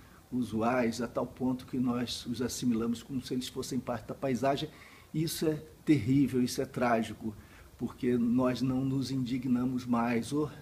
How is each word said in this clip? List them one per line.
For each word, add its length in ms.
usuais, 720
a 80
tal 180
ponto 400
que 120
nós 480
os 160
assimilamos 600
como 200
se 100
eles 160
fossem 300
parte 300
da 60
paisagem. 540
Isso 320
é 160
terrível, 580
isso 180
é 60
trágico, 680
porque 400
nós 420
não 240
nos 260
indignamos 760
mais, 460
ou 180